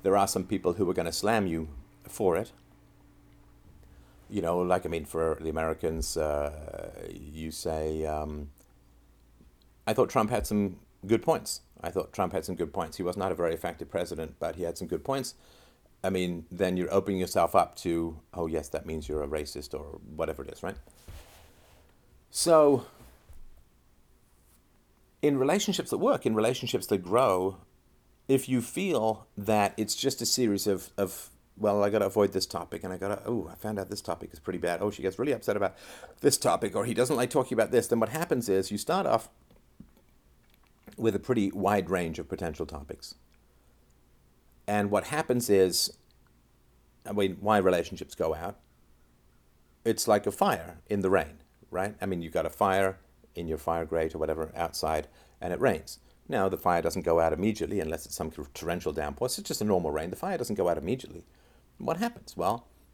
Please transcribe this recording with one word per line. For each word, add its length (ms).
there 140
are 120
some 160
people 300
who 160
are 40
gonna 160
slam 360
you 220
for 300
it. 160
You 140
know, 160
like, 260
I 60
mean, 160
for 340
the 80
Americans, 680
uh, 760
you 400
say, 540
um, 460
"I 60
thought 180
Trump 200
had 160
some 340
good 160
points. 380
I 80
thought 220
Trump 200
had 120
some 120
good 160
points. 240
He 60
was 140
not 160
a 20
very 180
effective 380
president, 480
but 180
he 80
had 140
some 100
good 160
points." 300
I 80
mean, 400
then 260
you're 160
opening 280
yourself 340
up 220
to, 420
"Oh, 140
yes, 240
that 160
means 220
you're 140
a 60
racist," 500
or 220
whatever 260
it 80
is, 120
right? 140
So, 560
in 160
relationships 520
that 80
work, 280
in 80
relationships 540
that 160
grow, 540
if 220
you 140
feel 720
that 400
it's 180
just 260
a 60
series 400
of, 300
of, 340
"Well, 280
I 60
gotta 160
avoid 260
this 140
topic, 360
and 100
I 40
gotta, 280
oh, 280
I 20
found 240
out 100
this 120
topic 320
is 80
pretty 180
bad. 240
Oh, 80
she 120
gets 180
really 100
upset 260
about 200
this 140
topic, 380
or 100
he 100
doesn't 200
like 160
talking 240
about 160
this," 160
then 140
what 80
happens 400
is 240
you 60
start 280
off 220
with 180
a 60
pretty 320
wide 360
range 300
of 100
potential 380
topics. 480
And 240
what 140
happens 440
is, 440
I 60
mean, 280
why 180
relationships 580
go 180
out, 240
it's 240
like 180
a 60
fire 460
in 140
the 80
rain, 280
right? 300
I 60
mean, 160
you've 100
got 140
a 40
fire 480
in 140
your 100
fire 260
grate 300
or 40
whatever 360
outside, 540
and 120
it 80
rains. 380
Now, 200
the 80
fire 260
doesn't 200
go 180
out 120
immediately 480
unless 260
it's 80
some 160
torrential 640
downpour. 340
It's 160
just 180
a 40
normal 260
rain. 200
The 60
fire 220
doesn't 180
go 120
out 100
immediately. 460
What 180
happens? 400
Well, 320